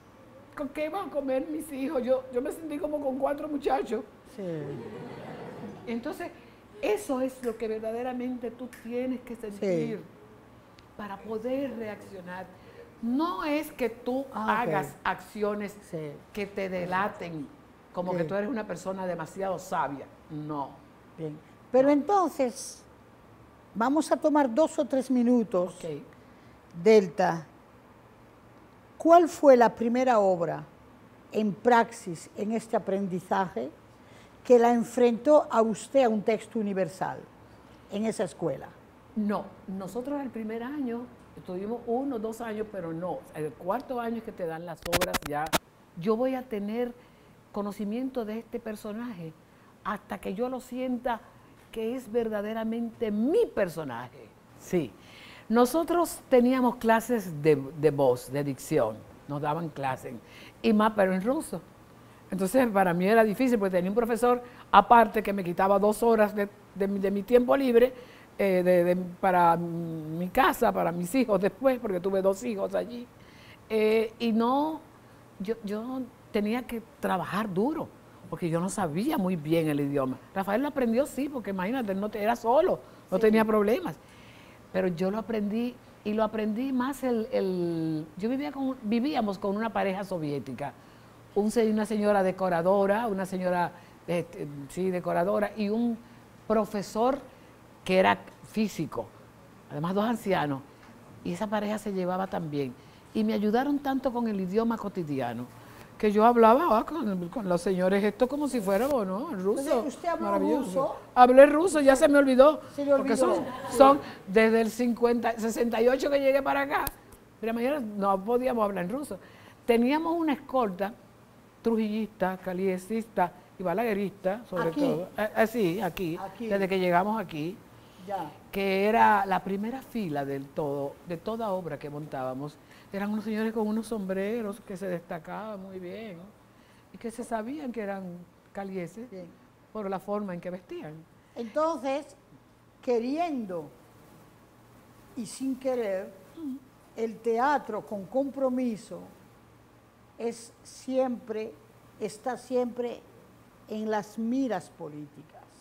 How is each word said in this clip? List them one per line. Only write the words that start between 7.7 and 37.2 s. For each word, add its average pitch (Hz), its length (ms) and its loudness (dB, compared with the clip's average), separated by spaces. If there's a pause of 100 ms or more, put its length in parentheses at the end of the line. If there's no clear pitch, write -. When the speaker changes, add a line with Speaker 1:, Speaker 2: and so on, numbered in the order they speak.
Speaker 1:
tú 247 180 -12 (140)
tienes 247 380 -4
que 233 160 -14
sentir 196 640 -2
Speaker 2:
Sí. 160 60 -14 (920)
Speaker 1:
para 202 220 -10
poder 233 580 -6
reaccionar. 190 720 -12 (560)
No 311 420 0
es 302 280 -2
que 233 160 -2
tú 254 440 -4
Speaker 2:
Ah, 214 120 -6 (180)
ok. 202 60 -2
Speaker 1:
hagas 147 360 -2
acciones 202 720 -4 (140)
Speaker 2:
Sí. 156 200 -8 (220)
Speaker 1:
que 202 140 -6
te 190 220 -6
delaten, 180 800 -4 (460)
como 180 200 -4
Speaker 2:
Ok. 180 60 -2
Speaker 1:
que 170 60 0
tú 156 100 -6
eres 208 160 -2
una 214 160 -6
persona 190 400 -8
demasiado 175 520 -6
sabia. 143 480 -4 (240)
No. 151 400 -8 (460)
Speaker 2:
Bien. 156 220 -10 (320)
Pero 262 180 6
Speaker 1:
No. 294 40 6
Speaker 2:
entonces, 294 880 0 (920)
vamos 269 360 2
a 330 60 2
tomar 285 360 4
dos 302 260 2
o 302 60 2
tres 262 260 -2
minutos, 233 720 2
Speaker 1:
Ok. 151 180 -8 (800)
Speaker 2:
Delta. 180 640 6 (1500)
¿Cuál 339 300 8
fue 269 280 8
la 226 180 6
primera 240 440 2
obra 170 460 0 (680)
en 214 200 0
praxis, 233 840 2
en 214 160 -4
este 233 240 -2
aprendizaje, 196 960 -2 (720)
que 240 160 8
la 233 140 6
enfrentó 240 800 4
a 233 120 4
usted 226 420 2
a 233 40 6
un 214 140 0
texto - 360 -2
universal 185 600 -2 (720)